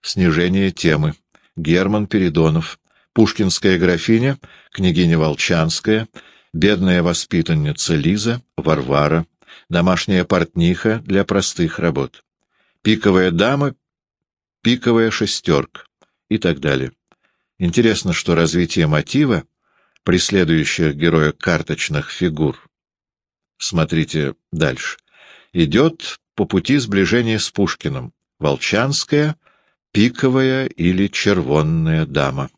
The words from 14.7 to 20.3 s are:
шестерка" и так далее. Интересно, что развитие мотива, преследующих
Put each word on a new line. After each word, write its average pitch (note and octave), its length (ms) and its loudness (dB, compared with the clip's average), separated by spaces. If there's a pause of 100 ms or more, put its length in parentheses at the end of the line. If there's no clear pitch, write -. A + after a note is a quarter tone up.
шестерка" - 720 -2 (460)
и G#2+ 100 0
так E2+ 200 0
далее. C2 340 -2 (680)
Интересно, G2 540 0
что E2+ 220 -2
развитие E2 540 0
мотива, F#2 560 0 (580)
преследующих E2 960 0